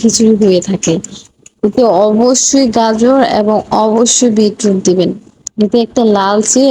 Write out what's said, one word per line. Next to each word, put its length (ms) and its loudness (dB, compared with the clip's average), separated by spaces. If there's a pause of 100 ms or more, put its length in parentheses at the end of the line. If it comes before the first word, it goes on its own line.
খিচুড়ি 300 2 (100)
হয়ে 260 2
থাকে, 260 -2 (720)
এতে 160 0 (240)
অবশ্যই 600 0 (120)
গাজর 400 2 (220)
এবং 160 0 (280)
অবশ্যই 540 0
বিটরুট 400 0 (100)
দিবেন। 220 0 (540)
এতে 120 0 (100)
একটা 160 -2 (140)
লালচে 540 0